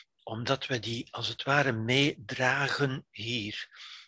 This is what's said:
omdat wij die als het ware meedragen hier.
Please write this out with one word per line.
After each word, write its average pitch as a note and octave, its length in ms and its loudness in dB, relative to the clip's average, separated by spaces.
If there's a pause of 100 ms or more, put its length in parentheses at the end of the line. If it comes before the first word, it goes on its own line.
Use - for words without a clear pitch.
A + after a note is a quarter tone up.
(240)
omdat A#2+ 420 -2
wij B2+ 140 -2
die A2+ 320 -6
als A#2 160 -6
het G#2+ 160 -8
ware C#3 280 4
meedragen C3 1400 2
hier. A2 580 -4 (380)